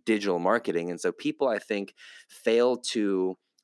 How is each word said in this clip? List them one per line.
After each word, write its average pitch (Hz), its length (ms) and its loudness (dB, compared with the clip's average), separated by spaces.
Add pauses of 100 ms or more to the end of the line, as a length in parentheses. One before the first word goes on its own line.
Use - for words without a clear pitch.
digital 101 340 0
marketing. 87 500 0
And 85 120 -8
so 90 100 0
people, 139 380 -4
I 104 100 -2
think, 101 340 -6 (360)
fail 120 480 2
to 98 600 0 (260)